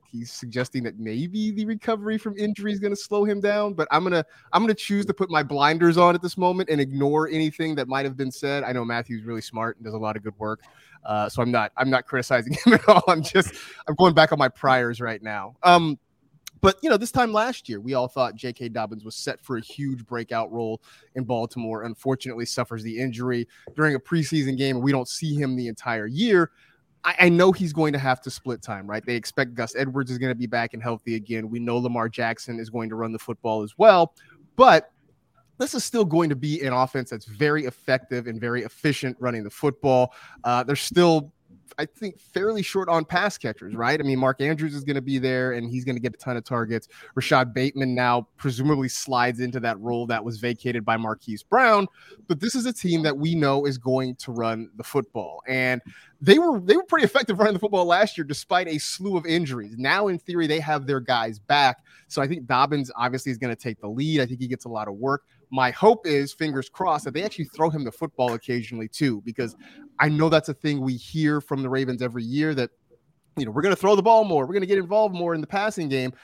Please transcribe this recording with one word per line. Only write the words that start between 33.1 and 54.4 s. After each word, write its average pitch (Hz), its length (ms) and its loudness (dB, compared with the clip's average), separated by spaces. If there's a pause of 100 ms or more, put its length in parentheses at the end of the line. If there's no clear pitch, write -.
the 110 60 -8
football 110 440 -4
as 104 140 -10
well. 190 380 4 (420)
But 220 340 8 (680)
this - 160 -4
is 247 100 -4
still 220 220 0
going 160 240 2
to 139 60 0
be 147 260 -6
an 135 100 -2
offense 127 380 0
that's 113 160 -12
very 147 400 0
effective 123 600 -2
and 110 140 -8
very 120 220 -4
efficient 131 580 -2
running 120 240 -2
the 101 60 -10
football. 135 640 2 (280)
Uh, 123 220 2
they're 135 100 -2
still 160 580 2 (460)
I 151 60 -2
think, 185 340 -12
fairly 202 440 -2
short 190 260 -2
on 165 160 2
pass 180 340 0
catchers, 107 360 -8
right? 123 260 0
I - 20 -2
mean, 135 160 0
Mark 131 220 2
Andrews 151 340 -2
is 139 100 -10
gonna 139 180 -2
be 135 160 -2
there, 127 340 0
and 120 180 -6
he's 127 140 -6
gonna 123 160 -4
get 113 140 -4
a - 40 -20
ton 123 180 -6
of 113 80 -8
targets. 117 440 -4 (260)
Rashad 127 400 2
Bateman 131 400 -2
now 123 420 2
presumably 135 520 0
slides 123 520 0
into 127 200 -4
that 113 200 -2
role 120 260 -4
that 113 180 -2
was 113 140 -8
vacated 120 460 -4
by 113 120 2
Marquise 110 460 -6
Brown. 220 440 4 (420)
But 156 120 0
this 226 140 -4
is 247 120 -2
a 254 60 -4
team 165 300 0
that 147 140 0
we 160 180 0
know 143 320 2
is 131 120 -2
going 127 380 -2
to - 160 -12
run 113 440 -4